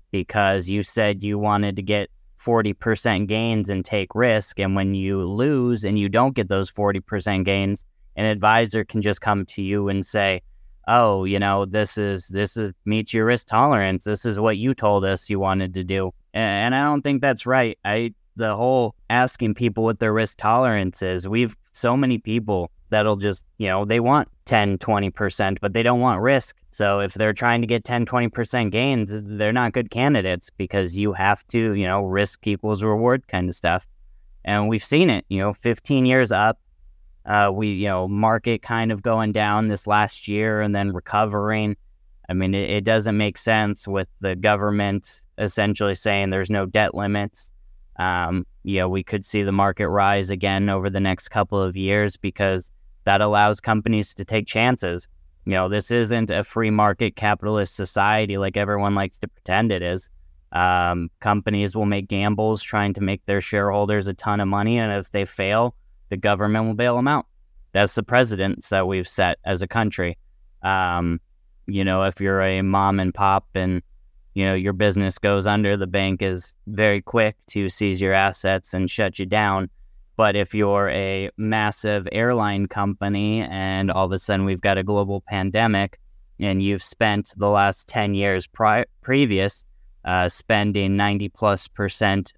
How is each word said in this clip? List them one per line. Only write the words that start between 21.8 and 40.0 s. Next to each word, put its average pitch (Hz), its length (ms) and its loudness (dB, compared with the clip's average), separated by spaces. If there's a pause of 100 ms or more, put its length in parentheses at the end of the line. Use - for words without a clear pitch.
many 127 220 2
people 107 520 -2 (180)
that'll 107 280 2
just, 98 280 -2 (120)
you 107 100 -4
know, 95 160 0
they 110 160 2
want 127 300 2 (160)
ten, 101 320 2
twenty 101 320 -2
percent, 98 500 -2
but 98 140 -2
they 113 100 2
don't 120 160 2
want 120 220 0
risk. 131 340 0 (160)
So 101 280 0
if 101 140 -4
they're 107 200 0
trying 117 280 2
to 117 60 -2
get 117 160 -2
ten, 120 220 -2
twenty 120 240 0
percent 117 420 -2
gains, 113 440 0
they're 104 380 -2
not 120 200 0
good 120 180 -4
candidates 110 640 0
because 92 400 -2
you 101 160 0
have 98 340 0
to, 113 260 0
you 98 120 0
know, 98 180 0
risk 98 440 -2
equals 104 360 -2
reward 117 440 2
kind 90 200 -2
of 85 80 -6
stuff. 87 320 -2 (560)
And 104 240 0
we've 110 160 -2
seen 165 260 4
it, 107 200 -2
you 95 100 -2
know, 101 140 0
fifteen 127 520 0
years 127 260 4
up. 107 280 2 (640)
Uh, 104 280 2
we, 107 140 -2
you 101 180 -2
know, 92 220 -2
market 110 560 0
kind 113 280 -2
of 101 120 -6
going 110 280 0
down 107 360 0
this 104 180 -2
last 104 420 0